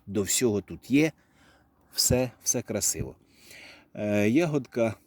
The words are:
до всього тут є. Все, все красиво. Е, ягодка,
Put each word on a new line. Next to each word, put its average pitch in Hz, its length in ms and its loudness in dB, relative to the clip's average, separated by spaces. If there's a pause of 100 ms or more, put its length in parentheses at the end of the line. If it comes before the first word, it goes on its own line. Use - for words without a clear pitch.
до 101 160 -2
всього 104 380 0
тут - 300 -12
є. 147 220 2 (800)
Все, 127 380 2 (120)
все - 200 -2
красиво. 80 540 -4 (800)
Е, 104 340 2
ягодка, 123 640 0 (120)